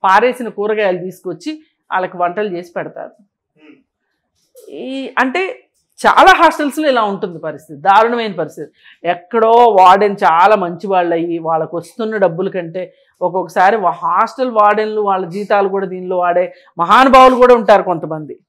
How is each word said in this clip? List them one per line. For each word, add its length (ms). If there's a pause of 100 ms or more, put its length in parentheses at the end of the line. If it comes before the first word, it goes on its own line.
పారేసిన 460
కూరగాయలు 480
తీసుకొచ్చి 640 (300)
వాళ్ళకి 260
వంటలు 320
చేసి 220
పెడతారు. 400 (1600)
ఈ, 460
అంటే 420 (480)
చాలా 240 (120)
హాస్టల్స్లో 460
ఇలా 140
ఉంటుంది 360
పరిస్థితి, 420
దారుణమైన 500
పరిస్థితి. 400 (360)
ఎక్కడో 440
వార్డెన్ 720
చాలా 320
మంచి 320
వాళ్ళు 280
అయ్యి 240
వాళ్ళకు 380
వస్తున్న 400
డబ్బుల 320
కంటే 440 (280)
ఒక్కొక్కసారి 560
వా-, 140
హాస్టల్ 600
వార్డెన్లు 500
వాళ్ళ 240
జీతాలు 440
కూడా 160
దీనిలో 320
వాడే 360 (240)
మహానుభావులు 580
కూడా 200
ఉంటారు 280
కొంతమంది. 640